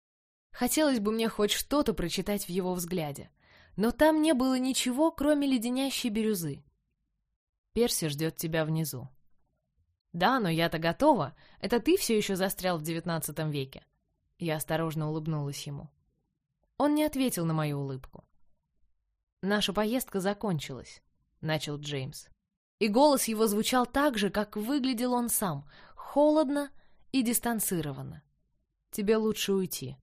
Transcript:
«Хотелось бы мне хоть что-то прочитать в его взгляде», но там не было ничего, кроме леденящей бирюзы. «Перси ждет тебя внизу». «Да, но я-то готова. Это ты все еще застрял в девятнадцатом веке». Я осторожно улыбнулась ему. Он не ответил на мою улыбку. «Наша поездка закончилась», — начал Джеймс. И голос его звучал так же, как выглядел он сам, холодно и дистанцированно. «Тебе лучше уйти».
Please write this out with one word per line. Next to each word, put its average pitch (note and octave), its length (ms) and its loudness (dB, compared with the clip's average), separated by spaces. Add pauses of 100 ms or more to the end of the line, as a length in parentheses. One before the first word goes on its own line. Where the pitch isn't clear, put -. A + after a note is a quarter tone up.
(500)
«Хотелось C4+ 480 2
бы G#3 140 0
мне A3+ 160 0
хоть G#3 240 0
что-то C#4 420 0
прочитать G3 520 -4
в - 20 -10
его F3+ 260 -2
взгляде», E3+ 560 -6 (460)
но A3 160 2
там D#4 280 4
не D#4 140 4
было B3+ 240 2
ничего, C4 540 2
кроме C#4+ 340 2
леденящей B3+ 640 0
бирюзы. G3+ 540 -2 (1080)
«Перси A3+ 360 0
ждет D#3+ 280 -4
тебя D#3+ 280 -2
внизу». D3+ 440 -4 (1040)
«Да, G#3 280 2
но F#3+ 80 2
я-то E3 320 2
готова. E3+ 560 2 (240)
Это A#3 180 2
ты E4 180 4
все A#3 200 2
еще G3+ 180 0
застрял F#3 440 -2
в D3+ 40 -8
девятнадцатом D#3+ 680 -4
веке». C3+ 340 -6 (540)
Я D#3+ 180 -2
осторожно D#3 520 -2
улыбнулась D#3 580 -4
ему. C#3+ 220 -12 (880)
Он D4 160 2
не D4+ 100 2
ответил C4 400 0
на E3 80 0
мою D3+ 280 -2
улыбку. C3+ 440 -10 (1160)
«Наша G3 320 0
поездка G#3+ 440 -2
закончилась», — F#3 840 -4 (400)
начал D3+ 360 -4
Джеймс. C#3+ 500 -10 (500)
И A3 100 2
голос C4+ 400 6
его A3 180 2
звучал A3 380 2
так C#4 320 0
же, G3 140 0
как G#3 260 -4
выглядел B3 560 -2
он A#3+ 160 0
сам, D#3 400 -4 (260)
холодно C#4+ 760 2 (420)
и C4 100 4
дистанцированно. E3 1000 -2 (680)
«Тебе A3 280 2
лучше G#3+ 340 0
уйти». F#3 500 -2